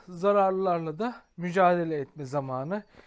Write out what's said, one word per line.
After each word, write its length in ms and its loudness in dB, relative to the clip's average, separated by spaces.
zararlılarla 920 0
da 240 -6
mücadele 640 2
etme 240 -10
zamanı. 580 -6